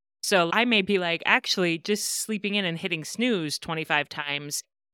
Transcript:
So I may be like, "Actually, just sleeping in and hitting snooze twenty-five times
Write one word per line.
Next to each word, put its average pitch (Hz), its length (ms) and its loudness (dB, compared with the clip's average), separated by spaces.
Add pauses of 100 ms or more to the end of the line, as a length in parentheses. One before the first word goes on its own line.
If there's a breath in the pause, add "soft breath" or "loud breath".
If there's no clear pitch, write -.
(240)
So 175 300 4
I 226 120 4
may 226 160 4
be 190 180 2
like, 170 260 -2
"Actually, 180 540 2
just 208 260 -2
sleeping 208 500 -4
in 202 100 0
and 165 140 -2
hitting 170 260 -4
snooze 202 540 -2
twenty-five 156 500 -2
times 143 540 -6 (300)